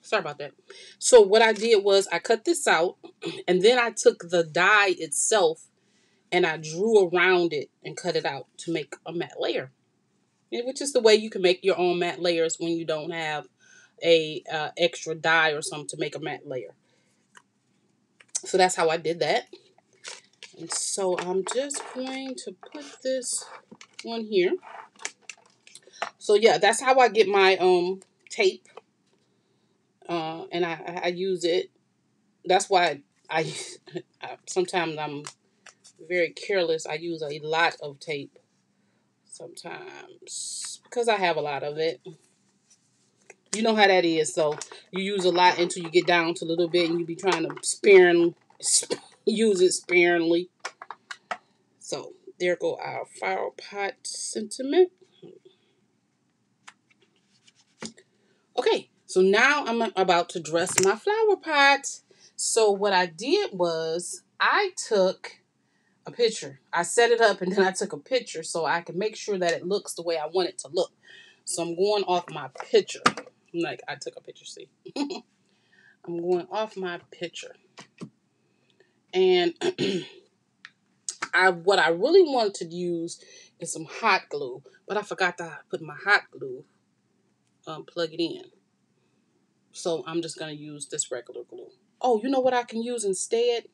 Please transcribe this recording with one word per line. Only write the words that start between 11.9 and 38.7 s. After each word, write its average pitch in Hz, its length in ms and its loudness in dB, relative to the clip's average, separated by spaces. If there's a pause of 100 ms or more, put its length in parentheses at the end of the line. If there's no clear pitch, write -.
matte 175 200 -4
layers 165 380 0
when 170 140 -4
you 165 120 -4
don't 156 280 -6
have 156 340 -6 (560)
a, 160 400 2 (100)
uh, 156 240 -4
extra 165 380 -2
die 160 360 2
or 151 120 -4
something 151 280 -10
to - 60 -12
make 151 200 -8
a 139 40 -10
matte 147 240 -10
layer. 127 300 -10 (1700)
So - 140 -2
that's 185 160 4
how 170 140 0
I 160 80 0
did 165 240 -4
that. 160 240 0 (1120)
And 165 140 -12
so 185 460 -4
I'm 180 260 -4 (100)
just 277 280 -4 (120)
going 262 400 -8 (120)
to 185 100 -14 (160)
put 294 120 -16 (200)
this 262 400 -4 (580)
one 226 220 -8
here. 214 300 2 (1600)
So - 160 2
yeah, 202 240 6
that's 202 220 2
how 262 180 4
I 247 120 8
get 202 180 4
my, 190 300 6
um, 180 420 2 (280)
tape. 214 380 0 (1400)
Uh, 165 400 -6
and 175 160 -2
I, 165 60 -4
I, 170 320 -10
I 175 40 0
use 180 360 -4
it. 175 260 -2 (760)
That's 180 240 2
why 170 340 2 (280)
I, 156 240 -2 (340)
<laughs> - 340 -16
I, 127 140 -14 (100)
sometimes 175 520 -2
I'm 147 240 -8 (880)
very 175 220 0
careless. 165 540 -2
I 151 100 -6
use 165 280 -8
a 151 180 -8
lot 160 400 0
of 143 200 -12
tape - 360 -10 (880)